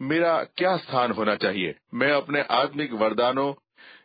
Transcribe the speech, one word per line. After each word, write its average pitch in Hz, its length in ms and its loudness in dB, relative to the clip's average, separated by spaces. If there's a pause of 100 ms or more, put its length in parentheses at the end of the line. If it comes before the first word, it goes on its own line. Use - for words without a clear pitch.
मेरा 165 420 2
क्या 180 320 0
स्थान 123 360 0
होना 104 220 0
चाहिए? 92 400 -2 (200)
मैं 135 180 2
अपने 143 280 0
आत्मिक 135 520 -2
वरदानों, 120 600 0 (500)